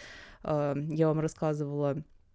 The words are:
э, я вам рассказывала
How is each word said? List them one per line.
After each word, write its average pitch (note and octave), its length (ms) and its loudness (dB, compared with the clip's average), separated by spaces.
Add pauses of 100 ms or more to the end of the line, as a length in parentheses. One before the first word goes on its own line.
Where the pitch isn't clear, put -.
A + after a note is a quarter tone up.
(420)
э, D3 320 0 (160)
я D#3+ 160 4
вам D#3 140 4
рассказывала D3 840 0 (320)